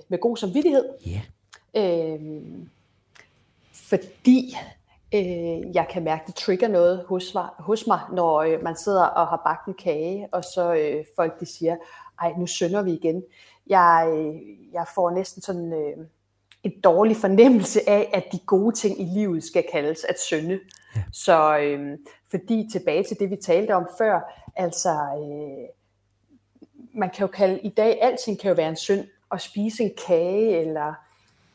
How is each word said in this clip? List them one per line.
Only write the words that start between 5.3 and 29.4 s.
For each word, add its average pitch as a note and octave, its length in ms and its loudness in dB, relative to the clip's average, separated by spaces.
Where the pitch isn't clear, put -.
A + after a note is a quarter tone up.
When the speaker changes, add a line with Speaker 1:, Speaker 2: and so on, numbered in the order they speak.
Speaker 1:
jeg E3+ 180 0
kan E3+ 120 -6
mærke, D#3+ 220 -4
det F#3 80 -16
trigger G3 340 0
noget F3+ 400 2
hos, F#3 280 -4
hos G#3 280 -4
mig, F#3+ 140 2
når, E3+ 300 2
øh, D#3+ 200 0
man E3 140 -4
sidder F#3+ 280 2
og E3 220 2
har E3 180 -4
bagt - 240 0
en F#3+ 60 -8
kage, F3+ 580 -4
og F3 120 -4
så, F3 300 -2
øh, D3+ 300 -2
folk, E3 240 -2
de E3 60 -8
siger, E3+ 300 -4
"Ej, E3+ 160 -2
nu F3 80 -2
synder F#3 360 -2
vi F#3 100 -2
igen." E3 300 -2
Jeg, E3+ 480 6
øh, D#3 200 -2
jeg E3+ 120 -6
får F3 160 2
næsten F#3 320 -6
sådan, F3 300 -6
øh, D#3 340 -8
en F#3+ 100 -4
dårlig G3+ 320 6
fornemmelse G#3+ 720 6
af, G#3 240 4
at F#3 200 0
de F3+ 140 -6
gode G#3 300 2
ting G3 240 -2
i G3 40 -4
livet F3+ 400 -2
skal E3+ 280 0
kaldes D3+ 360 -2
at - 120 -4
synde. E3+ 400 -2
Speaker 2:
Ja. G#2 60 -4
Speaker 1:
Så, D#3 460 4
øh, C#3+ 400 -2
fordi A3 420 -4
tilbage F3 320 0
til G#3 160 -8
det, G3 100 -2
vi G3 60 -6
talte G3+ 380 0
om F3 120 0
før, G#3 420 0
altså, F3+ 360 -2
øh, D3 760 -6
man G3 160 -4
kan - 100 -10
jo G3 60 0
kalde F#3+ 340 0
i G#3 80 -6
dag, G#3+ 340 2
alting A3+ 380 0
kan G3 80 -4
jo F3+ 60 4
være D#3+ 140 2
en D#3+ 80 -4
synd. G3 280 -2
At F#3+ 80 -6